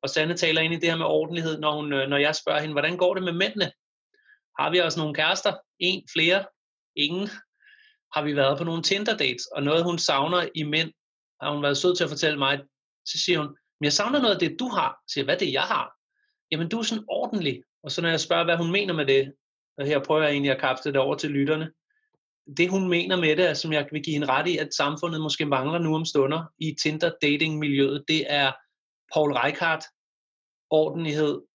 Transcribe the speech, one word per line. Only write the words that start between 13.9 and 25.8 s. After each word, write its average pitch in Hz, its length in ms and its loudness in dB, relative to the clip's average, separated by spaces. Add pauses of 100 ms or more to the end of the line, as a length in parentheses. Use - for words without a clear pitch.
savner 247 280 2
noget 226 120 4
af 180 60 -2
det, 165 200 -2
du 254 80 -2
har." 175 400 -2
Så - 60 -10
siger 139 100 -2
jeg, - 20 -2
"Hvad 156 100 2
er 180 40 -8
det, 151 140 -2
jeg 139 100 0
har?" - 300 -4 (580)
"Jamen, 160 180 -2
du 226 100 -2
er 226 40 -4
sådan 214 240 -4
ordentlig." 190 560 -4 (200)
Og 143 80 -10
så - 100 -4
når 165 80 0
jeg 160 100 0
spørger, 170 240 0
hvad 170 140 0
hun 170 140 0
mener 196 220 0
med 151 120 -2
det, 135 280 2 (440)
og 139 80 -6
her 147 140 2
prøver 156 220 2
jeg 151 100 2
egentlig 143 200 2
at 131 80 0
kapsle 135 340 -2
det 135 80 4
over 143 140 0
til 147 140 -6
lytterne. 151 420 0 (880)
Det, 175 120 4
hun 190 200 0
mener 175 260 2
med 160 200 2
det, 175 140 4
er, 151 40 0
som 156 200 -4
jeg 147 180 0
vil 156 120 -6
give 160 100 -2
hende 147 140 0
ret 139 200 2
i, 175 100 0
at 156 160 -4
samfundet 156 480 -2
måske 156 240 -2
mangler 139 340 0
nu 160 160 0